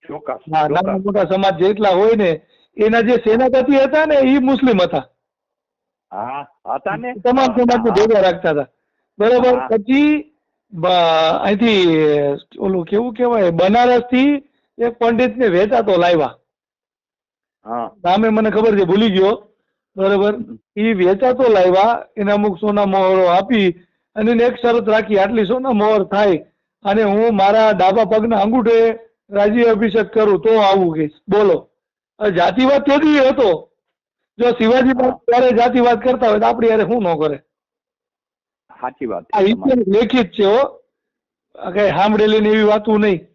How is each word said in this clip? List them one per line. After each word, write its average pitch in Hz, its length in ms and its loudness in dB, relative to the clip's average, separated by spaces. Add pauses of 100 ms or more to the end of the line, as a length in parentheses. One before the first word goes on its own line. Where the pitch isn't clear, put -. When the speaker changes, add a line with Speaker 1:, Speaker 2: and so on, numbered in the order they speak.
Speaker 1:
ચોક્કસ, 143 220 -14
Speaker 2:
હા, 151 380 -4
નાના 180 240 -2
Speaker 1:
ચોક્કસ. 190 140 -6
Speaker 2:
મોટા 202 180 -2
સમાજ 190 380 -2
જેટલા 202 260 0
હોય 190 280 2
ને, 180 300 -2 (300)
એના 220 240 2
જે 233 160 2
સેનાપતિ 254 600 0
હતા 302 280 2
ને, 302 160 2
ઈ 269 180 2
મુસ્લિમ 254 440 0
હતા. 170 260 -4 (1000)
Speaker 1:
હા, 127 360 -12 (280)
હતા 196 220 -8
ને. 247 160 -10
Speaker 2:
તમામ 247 340 0
સમાજને 240 420 0
Speaker 1:
હા. 208 60 -2
Speaker 2:
ભેગા 214 260 2
રાખતા 180 300 -2
હતા, 147 160 -4 (520)
બરોબર. 247 400 2
Speaker 1:
હા. 131 100 -8
Speaker 2:
પછી 277 640 0 (400)
બ-, 170 140 -6 (540)
અહીંથી 202 460 0 (720)
ઓલું 190 260 -4
કેવું 226 300 -4
કહેવાય, 226 360 0
બનારસથી 240 840 2 (440)
એક 233 200 -4
પંડિતને 233 500 0
વેચાતો 208 480 0
લાવ્યા. 170 400 0 (1300)
Speaker 1:
હા. 117 260 -8 (140)
Speaker 2:
નામે 202 240 0
મને 214 220 0
ખબર 214 280 0
છે, 196 60 2
ભૂલી 202 260 0
ગયો, 190 380 0 (480)
બરોબર. 196 400 0
Speaker 1:
હમ. 226 220 -14 (180)
Speaker 2:
ઈ 214 160 -2
વેચાતો 202 500 0
લાવ્યા, 202 640 2 (100)
એને 202 160 -2
અમુક 208 260 -2
સોના 208 260 -2
મોહરો 190 420 2
આપી 196 440 0 (440)
અને 214 160 -2
એને 233 140 2
એક 247 120 -2
શરત 233 320 -2
રાખી, 214 280 0
આટલી 202 300 0
સોના 254 240 -4
મોહર 214 340 0
થાય 196 420 -2 (360)
અને 202 200 -2
હું 214 340 0
મારા 214 360 2
ડાબા 196 320 2
પગના 220 320 -2
અંગૂઠે 226 560 2 (380)
રાજ્ય 208 340 0
અભિષેક 220 420 0
કરું 208 340 0
તો 220 200 2
આવું 190 340 2
કહીશ. 156 160 -4 (180)
બોલો, 196 420 0 (500)
હવે 208 100 -2
જાતિવાદ 220 540 0
તેથી 285 340 2
હતો. 254 540 0 (680)
જો 240 120 0
શિવાજી 240 380 2
Speaker 1:
હા. 254 220 0
Speaker 2:
ત્યારે 247 400 0
જાતિવાદ 240 520 2
કરતા 254 260 0
હોય 208 100 0
તો 214 80 0
આપણી 233 220 0
હારે 220 140 0
શું 214 200 -2
ન 170 160 -2
કરે? 147 180 -4 (1400)
Speaker 1:
સાચી 127 260 -10
વાત 92 180 -8
છે - 120 -8
Speaker 2:
આ 208 40 0
Speaker 1:
તમારી. 196 100 2
Speaker 2:
ઇતિહાસ 233 520 0
લેખિત 233 300 -2
છે 208 120 -2
હો, 226 360 0 (800)
આ - 120 -10
કઈ 196 180 0
સાંભળેલી 214 520 0
ને 214 80 0
એવી 214 140 2
વાતું 214 380 0
નહીં. 196 340 -2